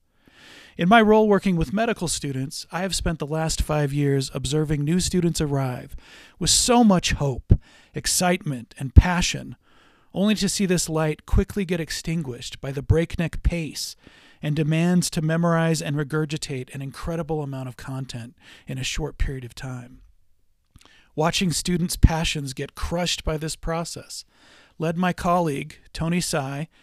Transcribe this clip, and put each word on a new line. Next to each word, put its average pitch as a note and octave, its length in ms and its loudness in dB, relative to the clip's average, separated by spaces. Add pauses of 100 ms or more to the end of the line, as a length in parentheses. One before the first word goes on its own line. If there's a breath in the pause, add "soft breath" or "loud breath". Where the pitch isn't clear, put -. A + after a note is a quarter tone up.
(760 loud breath)
In F3 140 2
my A3+ 120 10
role G#3+ 280 6
working F#3+ 260 4
with D#3+ 160 0
medical G3+ 380 -2
students, C3+ 640 -6
I E3+ 80 -4
have F#3+ 140 -4
spent E3+ 240 -2
the D#3 60 -6
last D#3+ 360 -2
five D3+ 320 0
years C#3 400 0
observing D3 500 0
new E3 160 2
students E3+ 400 2
arrive C3+ 560 -2 (440 loud breath)
with D#3 100 0
so A#3+ 340 6
much F#3 300 4
hope, - 400 0 (420 loud breath)
excitement, F3+ 840 -2
and C3+ 160 -8
passion, E3+ 600 6 (560 soft breath)
only G3+ 220 2
to G3+ 160 2
see - 160 0
this F3 240 2
light D#3 380 -2
quickly - 360 2
get F3 160 -2
extinguished D3 800 -6
by C3+ 120 -6
the C#3 100 -6
breakneck E3 640 0
pace - 520 -4 (460 loud breath)
and D3+ 140 -2
demands E3 520 2
to - 140 -4
memorize E3 640 2
and D3+ 120 -4
regurgitate D3 800 -4
an C#3 80 -10
incredible D#3 640 -6
amount C3+ 260 -8
of A#2 80 -14
content C3 580 -10 (300 loud breath)
in B2+ 140 -8
a C3 40 -6
short - 360 -6
period C3 260 -4
of A#2 80 -18
time. B2+ 480 -14 (1120 soft breath)
Watching E3 360 0
students' F3+ 440 -2
passions D#3 580 -2
get C#3 200 -12
crushed - 500 -6
by D#3 140 -4
this D#3 180 -8
process - 720 -10 (540 soft breath)
led D#3+ 180 -2
my F3+ 160 0
colleague, D#3+ 640 -2 (160)
Tony E3+ 280 -2
Tsai, C#3+ 480 -4 (140)